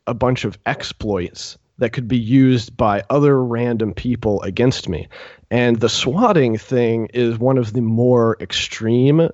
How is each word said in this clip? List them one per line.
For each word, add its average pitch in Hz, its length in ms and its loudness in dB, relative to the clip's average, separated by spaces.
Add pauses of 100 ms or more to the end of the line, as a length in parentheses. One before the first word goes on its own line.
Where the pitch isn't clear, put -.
a 120 80 -2
bunch 127 300 -2
of 104 200 -6
exploits - 920 -6 (200)
that 117 120 -2
could 120 180 -8
be 127 80 0
used 127 600 2
by 104 340 2
other 139 340 4
random 117 480 -2
people 113 500 -2
against 117 460 0
me. 87 200 -6 (420)
And 120 280 2
the 117 100 2
swatting 147 680 2
thing 113 560 -2
is 117 260 0
one 131 200 2
of 110 140 -2
the 123 100 -2
more 117 580 2
extreme 131 920 0